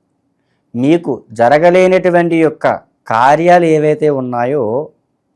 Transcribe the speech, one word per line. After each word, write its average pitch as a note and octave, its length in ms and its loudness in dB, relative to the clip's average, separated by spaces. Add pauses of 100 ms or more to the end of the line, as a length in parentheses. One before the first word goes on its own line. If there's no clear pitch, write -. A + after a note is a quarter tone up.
(760)
మీకు C#3+ 580 -4
జరగలేనటువంటి F3 1040 2
యొక్క D#3 300 -2 (400)
కార్యాలు D#3 580 2
ఏవైతే D3+ 460 0
ఉన్నాయో, B2+ 540 -4 (720)